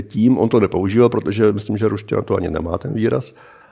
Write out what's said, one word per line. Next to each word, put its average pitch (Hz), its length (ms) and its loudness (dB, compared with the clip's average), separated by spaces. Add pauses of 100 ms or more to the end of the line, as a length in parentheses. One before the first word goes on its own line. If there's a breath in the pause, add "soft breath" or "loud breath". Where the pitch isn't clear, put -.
tím, 117 300 2
on 110 120 2
to 117 100 2
nepoužívá, 101 500 2
protože 107 420 2
myslím, 104 260 -4
že 107 100 0
ruština 101 340 -4
to - 160 -2
ani 87 120 -4
nemá, 82 280 -4
ten - 160 -8
výraz, 113 400 -2 (380 soft breath)